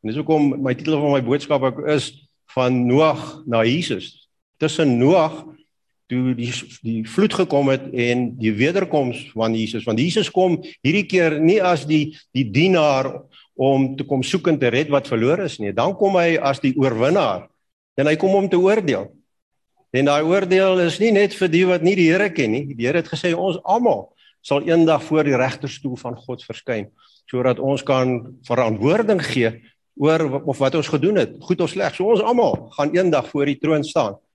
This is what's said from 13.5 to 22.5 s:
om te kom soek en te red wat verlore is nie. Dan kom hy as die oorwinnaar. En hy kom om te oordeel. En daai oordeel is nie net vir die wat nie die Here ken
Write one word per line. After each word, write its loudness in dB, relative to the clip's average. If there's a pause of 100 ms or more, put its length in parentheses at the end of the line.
om 2
te -6
kom -2
soek -2
en 0
te 2
red 0
wat 0
verlore 0
is -14
nie. -6
Dan -2
kom 2
hy 2
as -2
die 0
oorwinnaar. 0 (500)
En 0
hy 0
kom 2
om 2
te 2
oordeel. 0 (880)
En 2
daai 0
oordeel 2
is -2
nie 4
net 2
vir 0
die 4
wat 2
nie 4
die 4
Here 2
ken 0